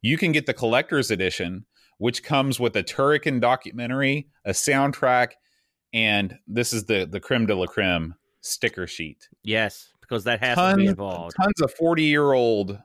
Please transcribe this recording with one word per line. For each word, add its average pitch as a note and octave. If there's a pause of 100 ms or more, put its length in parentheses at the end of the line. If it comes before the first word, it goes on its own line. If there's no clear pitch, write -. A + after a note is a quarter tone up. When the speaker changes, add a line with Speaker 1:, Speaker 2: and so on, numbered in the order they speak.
Speaker 1:
You C3+
can E3+
get D3+
the C3
collector's B2+
edition, F#2 (320)
which A#2+
comes C3+
with A#2
a -
Turrican C#3+
documentary, B2+ (180)
a G2+
soundtrack, C3+ (640)
and G#2 (100)
this A#2
is A2
the, G2
the F#2+
creme A#2
de G#2
la F2+
creme, F2 (260)
sticker -
sheet. - (140)
Speaker 2:
Yes, G#2+
because A2+
that A#2
has B2
to F#3
be G3
Speaker 1:
Tons, G3
Speaker 2:
involved. F2+
Speaker 1:
tons G3
of C#3
forty-year-old C#3